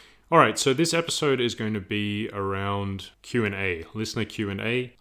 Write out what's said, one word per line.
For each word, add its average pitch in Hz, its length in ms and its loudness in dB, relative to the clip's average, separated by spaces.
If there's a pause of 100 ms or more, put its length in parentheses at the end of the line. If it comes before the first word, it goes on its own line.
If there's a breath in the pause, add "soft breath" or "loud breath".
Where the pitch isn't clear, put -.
(300 loud breath)
All 165 80 6
right, 113 200 6
so 135 140 4
this 165 220 2
episode 151 480 0
is 117 120 0
going 110 200 -4
to 104 60 -2
be 104 520 -4
around 98 760 -2 (100)
Q 120 240 0
and 98 100 0
A, 95 380 -4
listener 110 320 -4
Q 104 240 -4
and 98 140 -4
A. 120 280 -2 (100)